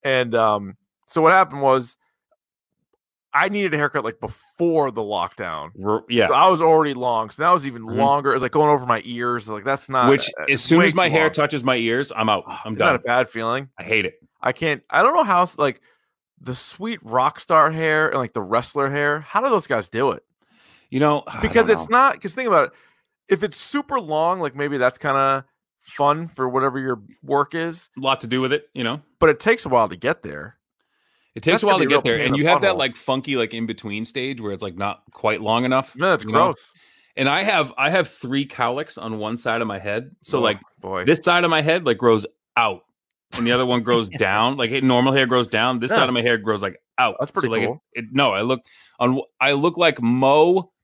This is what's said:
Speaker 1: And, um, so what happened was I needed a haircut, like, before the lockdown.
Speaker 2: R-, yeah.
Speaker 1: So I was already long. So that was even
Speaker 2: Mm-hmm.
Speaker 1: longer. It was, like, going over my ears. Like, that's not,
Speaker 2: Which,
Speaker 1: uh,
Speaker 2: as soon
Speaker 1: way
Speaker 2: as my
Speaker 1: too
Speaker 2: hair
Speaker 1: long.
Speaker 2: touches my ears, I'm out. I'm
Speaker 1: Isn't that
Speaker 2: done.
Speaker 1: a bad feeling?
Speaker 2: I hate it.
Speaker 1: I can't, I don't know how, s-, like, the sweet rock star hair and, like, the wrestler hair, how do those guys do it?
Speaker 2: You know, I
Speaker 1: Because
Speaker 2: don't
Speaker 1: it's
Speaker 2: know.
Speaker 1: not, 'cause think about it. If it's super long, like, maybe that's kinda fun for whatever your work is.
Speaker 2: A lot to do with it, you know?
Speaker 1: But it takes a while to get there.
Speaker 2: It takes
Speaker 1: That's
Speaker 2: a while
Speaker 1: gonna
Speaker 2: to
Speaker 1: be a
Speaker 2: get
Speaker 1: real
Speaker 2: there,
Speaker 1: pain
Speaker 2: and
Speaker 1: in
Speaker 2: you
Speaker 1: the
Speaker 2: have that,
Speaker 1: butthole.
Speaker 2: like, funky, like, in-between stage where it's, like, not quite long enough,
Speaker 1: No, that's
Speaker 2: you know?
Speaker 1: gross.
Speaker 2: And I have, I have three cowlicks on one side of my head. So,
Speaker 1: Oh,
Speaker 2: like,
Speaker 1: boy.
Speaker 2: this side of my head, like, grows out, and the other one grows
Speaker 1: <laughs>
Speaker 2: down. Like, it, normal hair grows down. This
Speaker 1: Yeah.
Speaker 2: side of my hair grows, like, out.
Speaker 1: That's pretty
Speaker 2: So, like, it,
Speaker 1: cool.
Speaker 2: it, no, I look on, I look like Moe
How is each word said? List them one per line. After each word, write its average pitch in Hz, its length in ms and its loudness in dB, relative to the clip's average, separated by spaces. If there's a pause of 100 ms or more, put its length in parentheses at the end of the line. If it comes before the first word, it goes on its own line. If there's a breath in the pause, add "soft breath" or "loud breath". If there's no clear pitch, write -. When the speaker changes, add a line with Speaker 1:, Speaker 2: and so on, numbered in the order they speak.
Speaker 1:
And, 127 320 0
um, 104 400 0 (320)
so - 120 -2
what 160 120 6
happened 151 300 2
was 131 340 0 (1400)
I 165 140 2
needed 196 240 -2
a 151 60 -2
haircut, 143 260 -2
like, 113 160 -6
before 151 720 -2
the 110 100 -8
lockdown. 87 720 -6 (120)
Speaker 2:
R-, 107 240 0
yeah. 117 200 4
Speaker 1:
So - 80 2
I 160 140 6
was 175 120 2
already 160 320 4
long. 120 380 -2
So - 120 -8
that 160 80 2
was 160 160 2
even 120 200 -10
Speaker 2:
Mm-hmm. 117 120 -6
Speaker 1:
longer. 139 320 2
It 123 40 2
was, 127 80 -2
like, 127 100 -4
going 151 160 4
over 143 160 4
my 117 220 0
ears. 120 420 -4
Like, 107 160 -8
that's 139 240 -4
not, 131 220 4
Speaker 2:
Which, 139 280 2
Speaker 1:
uh, 76 120 -8
Speaker 2:
as 139 120 0
soon 165 180 4
Speaker 1:
way 175 60 6
Speaker 2:
as 156 80 2
my 180 140 2
Speaker 1:
too 143 40 -2
Speaker 2:
hair 160 120 2
Speaker 1:
long. 156 80 0
Speaker 2:
touches 147 320 -2
my 127 120 2
ears, 117 380 -2
I'm 110 140 0
out. 101 180 0
I'm - 280 -10
Speaker 1:
Isn't 98 60 -10
that 107 40 2
Speaker 2:
done. 151 120 4
Speaker 1:
a - 20 -2
bad 123 320 0
feeling? 120 480 -6
Speaker 2:
I 107 60 -14
hate 107 200 0
it. - 120 -8 (260)
Speaker 1:
I 123 100 -2
can't, 151 380 -4
I 160 120 2
don't 269 120 4
know 330 100 2
how, 185 180 2
s-, 175 140 -4
like, 139 240 -2 (600)
the 127 120 -8
sweet 214 480 -10
rock 127 380 0
star 160 300 4
hair 156 400 0
and, - 80 -2
like, 123 160 -4
the 110 80 -4
wrestler 123 480 -2
hair, 147 300 -2
how 196 200 -4
do 262 80 -2
those 214 180 0
guys 113 220 -2
do 123 220 0
it? 87 120 -8 (680 soft breath)
Speaker 2:
You 131 100 -2
know, 147 260 2
I - 140 -10
Speaker 1:
Because 226 280 2
Speaker 2:
don't 208 100 4
Speaker 1:
it's 160 100 -6
Speaker 2:
know. 226 80 2
Speaker 1:
not, 262 240 4
'cause 170 140 -10
think 254 140 -4
about 160 180 4
it. - 60 -10 (580 soft breath)
If 180 120 2
it's 196 140 -4
super 277 420 -4
long, 170 420 -2
like, 143 140 -6
maybe 143 220 -4
that's 123 220 0
kinda 135 480 0 (320)
fun 147 500 -2
for 131 220 -6
whatever 131 280 0
your 131 220 -4 (220)
work 143 320 -2
is. 165 420 -8
Speaker 2:
A 131 60 -14
lot 131 180 0
to 123 60 -12
do 127 160 -2
with 131 100 0
it, 147 220 -4
you 127 100 -8
know? 127 160 -4 (200)
Speaker 1:
But 160 100 6
it - 100 0
takes 226 240 0
a 147 60 -6
while 117 180 4
to 87 80 -10
get 127 260 -4
there. 76 360 -14 (760)
Speaker 2:
It 117 80 -12
takes 165 120 2
Speaker 1:
That's 220 80 0
Speaker 2:
a 208 40 0
while 196 100 4
Speaker 1:
gonna 170 80 4
Speaker 2:
to 131 40 0
Speaker 1:
be 143 60 2
a - 40 6
Speaker 2:
get 139 60 0
Speaker 1:
real - 0 -
Speaker 2:
there, 117 140 2
Speaker 1:
pain 120 80 -2
Speaker 2:
and 131 80 2
Speaker 1:
in 143 40 0
Speaker 2:
you 147 60 0
Speaker 1:
the 160 60 4
Speaker 2:
have 175 120 4
that, 196 120 2
Speaker 1:
butthole. 175 40 -6
Speaker 2:
like, 131 180 -2
funky, 135 400 -4
like, 117 180 -2
in-between 110 500 -8
stage 131 360 -8
where 104 120 -6
it's, 95 100 -8
like, 95 140 -10
not 101 260 -6 (100)
quite 107 280 -2
long 113 240 0
enough, 131 320 -2
Speaker 1:
No, 156 140 0
that's 135 140 0
Speaker 2:
you 110 80 -6
know? 151 160 4
Speaker 1:
gross. - 240 -8 (440 soft breath)
Speaker 2:
And 135 120 0
I 156 140 0
have, 170 360 0
I 139 120 0
have 175 180 2
three 139 380 -6
cowlicks 127 520 -4
on 110 200 -8
one 107 180 -6
side 117 260 -2
of 113 40 -4
my 101 120 -6
head. 104 320 -6 (120)
So, - 160 -4
Speaker 1:
Oh, 123 40 0
Speaker 2:
like, 107 180 0 (200)
Speaker 1:
boy. 95 240 -6
Speaker 2:
this 156 180 4
side 175 220 2
of 170 60 2
my 156 120 2
head, 160 240 0
like, 117 120 0
grows 113 280 4 (300)
out, 104 280 0 (520)
and 117 100 -2
the 120 60 2
other 123 140 2
one 123 160 0
grows 113 280 0
Speaker 1:
<laughs> 107 80 -12
Speaker 2:
down. 107 400 2
Like, 117 120 -2
it, 135 140 -2
normal 127 280 4
hair 135 140 2
grows 123 220 2
down. 120 300 0
This 123 120 -4
Speaker 1:
Yeah. 208 60 2
Speaker 2:
side 131 120 2
of 123 60 -2
my 120 80 0
hair 120 160 2
grows, 104 240 -2
like, 95 160 -6 (200)
out. 120 200 0
Speaker 1:
That's - 120 -6
pretty 170 180 -2
Speaker 2:
So, 113 40 -2
like, 110 100 0
it, 113 40 -2
Speaker 1:
cool. 127 160 -8 (120)
Speaker 2:
it, 120 180 -10
no, 131 200 2
I 98 100 -2
look 123 180 -2 (400 soft breath)
on, 127 200 0 (200)
I 139 120 2
look 151 260 0
like 160 240 2
Moe 143 680 2 (140)